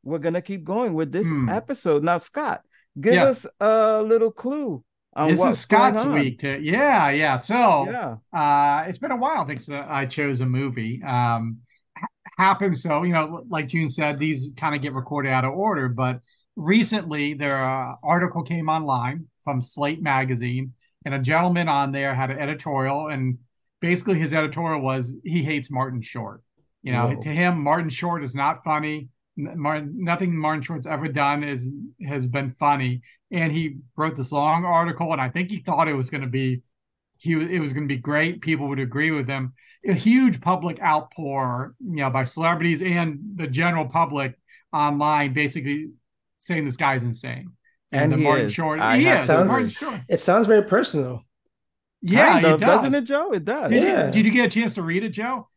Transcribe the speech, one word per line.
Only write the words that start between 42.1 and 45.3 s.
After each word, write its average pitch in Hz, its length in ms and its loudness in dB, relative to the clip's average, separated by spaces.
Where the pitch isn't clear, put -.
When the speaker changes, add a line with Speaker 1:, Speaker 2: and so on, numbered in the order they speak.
Speaker 2:
celebrities 165 560 0
and 170 380 0
the 165 120 -6
general 160 400 0
public 139 480 0
online, 147 600 2